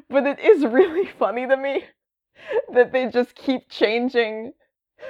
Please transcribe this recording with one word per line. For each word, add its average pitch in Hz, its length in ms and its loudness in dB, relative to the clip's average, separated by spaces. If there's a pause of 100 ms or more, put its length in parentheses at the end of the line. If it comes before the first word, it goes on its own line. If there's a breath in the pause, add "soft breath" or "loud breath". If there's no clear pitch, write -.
but 262 160 2
it 285 140 -4
is 311 240 6
really 320 420 2
<laughs> - 140 -12
funny 240 280 -2
to 269 100 2
me 277 280 -4 (880 loud breath)
that 247 200 2
they 254 140 -2
just 247 280 -4
keep - 340 -6
changing 233 840 -2 (560 loud breath)